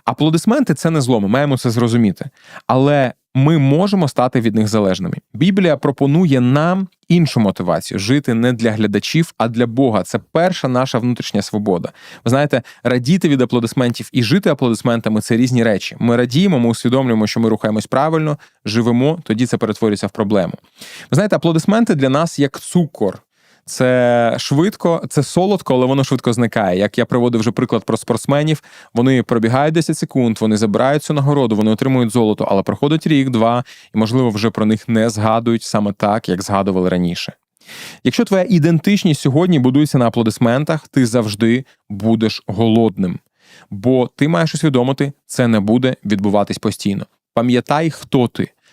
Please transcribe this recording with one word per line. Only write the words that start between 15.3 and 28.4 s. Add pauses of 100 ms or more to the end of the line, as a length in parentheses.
різні
речі.
Ми
радіємо,
ми
усвідомлюємо,
що
ми
рухаємось
правильно, (260)
живемо,
тоді
це
перетворюється
в
проблему. (560)
Ви
знаєте,
аплодисменти
для
нас
як
цукор. (460)
Це
швидко,
це
солодко,
але
воно
швидко
зникає.
Як
я
приводив
вже
приклад
про
спортсменів, (320)